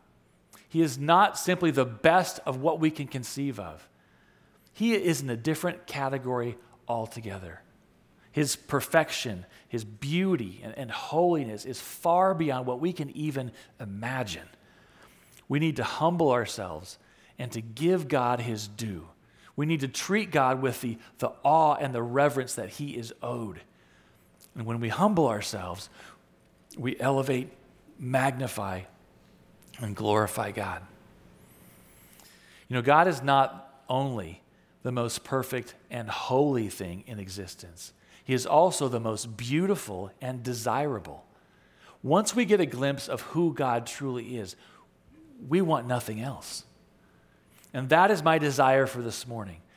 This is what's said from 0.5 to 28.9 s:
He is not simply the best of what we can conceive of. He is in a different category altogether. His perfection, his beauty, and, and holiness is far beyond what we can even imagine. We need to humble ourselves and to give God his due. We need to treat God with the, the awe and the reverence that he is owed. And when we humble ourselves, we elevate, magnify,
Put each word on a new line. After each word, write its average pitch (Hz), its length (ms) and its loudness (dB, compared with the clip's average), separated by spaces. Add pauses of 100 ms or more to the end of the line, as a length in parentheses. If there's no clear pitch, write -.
He 160 120 2
is 139 180 2
not 170 400 6
simply 180 320 2
the 135 140 4
best 160 600 4
of 131 160 -4
what 160 180 2
we 156 100 4
can 147 160 -6
conceive 131 540 -6
of. 82 260 -14 (880)
He 226 220 2
is 170 260 2
in 139 80 -4
a 120 80 0
different 156 500 -2
category 127 720 -2 (320)
altogether. 110 720 -6 (720)
His 147 240 0
perfection, 131 880 0 (220)
his 113 160 -4
beauty, 139 800 -2
and, 110 120 -14
and 123 140 -10
holiness 147 720 0
is 123 160 -8
far 185 540 2
beyond 139 320 -2
what 127 140 -2
we 175 120 0
can 147 180 -6
even 135 420 -6 (260)
imagine. 107 680 -6 (1000)
We 139 100 0
need 156 180 0
to 123 80 -2
humble 165 460 2
ourselves 95 680 -2 (400)
and 120 140 -10
to 117 80 -8
give 143 480 0
God 123 320 2
his 110 260 -4
due. 104 400 -8 (480)
We 147 120 -2
need 160 140 0
to 135 80 -2
treat 196 420 -2
God 131 320 4
with 127 180 -2
the, 117 160 -4 (220)
the 123 140 -2 (100)
awe 151 320 6
and 131 200 -4
the 117 80 -2
reverence 127 520 0
that 101 160 -6
he 143 260 -8
is 113 160 -8 (100)
owed. 120 380 -6 (920)
And 117 100 -8
when 117 160 -4
we 117 80 -2
humble 165 400 4
ourselves, 101 600 -4 (880)
we 120 200 -4
elevate, 135 520 0 (480)
magnify, 127 840 -2 (960)